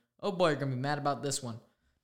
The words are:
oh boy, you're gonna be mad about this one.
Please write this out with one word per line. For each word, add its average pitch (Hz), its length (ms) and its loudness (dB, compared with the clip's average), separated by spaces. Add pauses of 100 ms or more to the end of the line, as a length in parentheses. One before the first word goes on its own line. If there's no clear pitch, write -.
(220)
oh 202 100 -2
boy, 175 180 4
you're 143 100 2
gonna 135 160 0
be - 20 -2
mad 143 220 0
about 139 240 0
this 139 180 -2
one. 117 180 -8 (440)